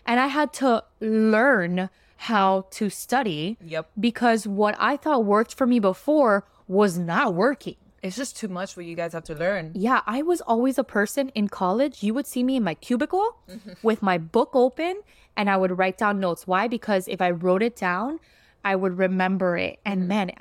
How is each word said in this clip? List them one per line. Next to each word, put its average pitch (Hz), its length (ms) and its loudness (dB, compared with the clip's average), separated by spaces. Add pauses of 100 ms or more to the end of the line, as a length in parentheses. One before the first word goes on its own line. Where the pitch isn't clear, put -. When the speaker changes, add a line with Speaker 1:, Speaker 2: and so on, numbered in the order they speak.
Speaker 1:
and 240 160 2
I 262 60 2
had 285 280 0
to 247 300 2 (160)
learn 220 880 2 (400)
how 190 440 2
to 208 180 -2
study. 196 720 -4
Speaker 2:
Yep. 160 240 -8 (100)
Speaker 1:
Because 226 480 2
what 208 320 0
I 269 200 0
thought 277 260 0
worked 208 300 2
for 262 120 0
me 240 120 4
before 208 680 2 (240)
was 190 300 2
not 180 340 0
working. 202 440 -2 (260)
Speaker 2:
It's 190 140 -8
just 254 180 -8
too 220 140 -10
much 185 300 -10
what 175 80 -14
you 170 100 -12
guys 170 160 -4
have 165 120 -10
to 160 100 -12
learn. 165 400 -4
Speaker 1:
Yeah, 220 320 2
I 240 160 -2
was 339 180 0
always 240 380 0
a 262 60 0
person 240 500 -2
in 208 140 0
college. 226 540 -2
You 208 120 -2
would 285 120 -4
see - 160 -4
me 262 140 0
in 233 80 0
my 170 100 0
cubicle 370 640 -2 (100)
Speaker 2:
Mm-hmm. 208 260 -20 (100)
Speaker 1:
with 220 180 0
my 185 160 2
book 165 380 0
open 311 480 0 (340)
and 202 140 0
I 196 80 2
would 185 180 0
write 185 220 0
down 202 200 0
notes. 180 280 -4
Why? 185 200 2
Because 214 420 -2
if 185 120 -8
I 180 100 2
wrote 180 320 0
it 233 140 -2
down, 202 420 -4 (460)
I 196 100 0
would 185 220 0
remember 185 640 0
it. - 260 -6
And 196 160 -2
Speaker 2:
Mm-hmm. 180 80 -2
Speaker 1:
man, 190 220 0 (100)